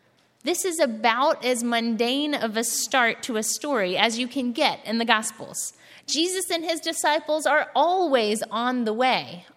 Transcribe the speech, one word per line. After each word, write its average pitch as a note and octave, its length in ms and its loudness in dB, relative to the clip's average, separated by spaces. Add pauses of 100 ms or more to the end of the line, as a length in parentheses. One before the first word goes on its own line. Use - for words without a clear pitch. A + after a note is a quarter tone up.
(420)
This F4 220 -2
is E4+ 160 -2
about A#3+ 640 2
as A#3+ 180 0
mundane A#3+ 720 0
of A3 240 -2
a A#3 80 -2
start - 600 0
to A3+ 120 -4
a A3 60 0
story G#3+ 560 -2
as A3+ 200 2
you B3+ 80 -4
can B3 260 -4
get A#3+ 340 0
in G#3+ 100 -4
the A3+ 80 0
Gospels. - 720 0 (320)
Jesus F4+ 440 -2
and E4 140 -2
his E4 160 -2
disciples D#4 640 0
are D4 320 2
always C4+ 720 2
on A#3+ 340 -2
the G#3+ 100 0
way, F3 500 0 (120)